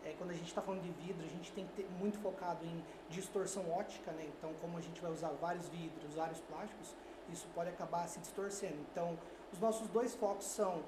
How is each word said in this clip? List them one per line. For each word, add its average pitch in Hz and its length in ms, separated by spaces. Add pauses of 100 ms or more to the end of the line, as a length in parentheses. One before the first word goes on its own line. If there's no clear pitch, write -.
É, 156 140
quando 180 140
a - 20
gente 165 200
tá 202 80
falando 190 200
de 170 100
vidro, 165 340
a 156 40
gente 170 240
tem 190 120
que - 60 (100)
ter 185 160
muito 202 220
focado 175 460
em 165 180 (260)
distorção 180 640
ótica, 180 400
né? 156 260
Então, 160 220
como 170 180
a 165 40
gente 165 200
vai 175 80
usar 160 200
vários 170 400
vidros, 160 440
vários 160 280
plásticos, - 520 (380)
isso 170 240
pode 170 140
acabar 175 400
se - 100
distorcendo. 196 580 (140)
Então, 170 260 (360)
os 175 60
nossos 220 280
dois 226 260
focos 196 320
são 180 420